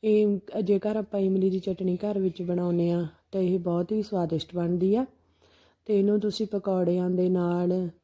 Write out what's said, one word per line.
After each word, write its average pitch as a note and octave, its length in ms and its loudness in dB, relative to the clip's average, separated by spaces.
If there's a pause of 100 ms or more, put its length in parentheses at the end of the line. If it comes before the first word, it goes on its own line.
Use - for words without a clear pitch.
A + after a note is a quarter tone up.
ਇਹ G#3 360 4 (240)
ਜੇਕਰ G3+ 320 0
ਆਪਾਂ G3+ 240 -4
ਇਮਲੀ F#3+ 300 2
ਦੀ F#3 100 -2
ਚਟਣੀ F3+ 380 -2
ਘਰ G#3 220 -4
ਵਿੱਚ F#3 220 -2
ਬਣਾਉਂਦੇ F3 500 0
ਆ E3+ 160 0 (240)
ਤਾਂ F#3+ 100 -2
ਇਹ F3+ 180 0
ਬਹੁਤ F3 320 -2
ਹੀ G#3+ 100 0
ਸਵਾਦਿਸ਼ਟ F3 540 -4
ਬਣਦੀ F3 400 2
ਆ C4 100 0 (800)
ਤੇ G#3 140 2
ਇਹਨੂੰ G#3 200 4
ਤੁਸੀਂ G#3 280 -2
ਪਕੌੜਿਆਂ F3+ 640 0
ਦੇ F3+ 200 2
ਨਾਲ F3+ 600 0 (140)